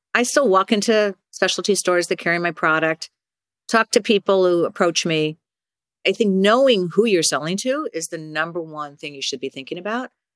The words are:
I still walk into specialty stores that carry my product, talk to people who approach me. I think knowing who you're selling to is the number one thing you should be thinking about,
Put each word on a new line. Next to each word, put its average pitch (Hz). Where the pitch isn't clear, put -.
I 233
still 254
walk 190
into 208
specialty 190
stores 180
that 180
carry 170
my 175
product, 160
talk 226
to 226
people 196
who 175
approach 170
me. 156
I 190
think 202
knowing 202
who 214
you're 190
selling 156
to 269
is 160
the 170
number 160
one 151
thing 147
you 139
should -
be 135
thinking 135
about, 220